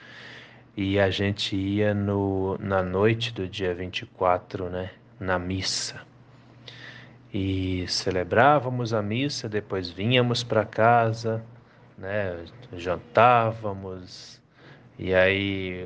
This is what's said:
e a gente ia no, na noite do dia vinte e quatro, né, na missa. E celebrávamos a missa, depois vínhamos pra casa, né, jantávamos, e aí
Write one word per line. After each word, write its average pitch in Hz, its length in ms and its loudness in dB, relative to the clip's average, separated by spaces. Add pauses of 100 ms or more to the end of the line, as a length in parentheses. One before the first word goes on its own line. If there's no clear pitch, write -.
(760)
e 98 200 0
a 98 120 6
gente 101 480 -2
ia 101 360 2
no, 98 640 0
na 98 240 0
noite 101 520 0
do 95 160 -6
dia 90 240 -4
vinte 90 300 -8
e - 20 -12
quatro, 90 640 0
né, 90 220 -8 (280)
na 92 180 0
missa. 92 600 -6 (1300)
E 95 560 -2
celebrávamos 120 1040 2
a 110 80 0
missa, 120 480 -4
depois 98 400 -4
vínhamos 120 520 2
pra 110 220 0
casa, 113 800 2 (540)
né, 95 480 -6 (320)
jantávamos, 98 1600 0 (580)
e 92 160 -2
aí 95 720 2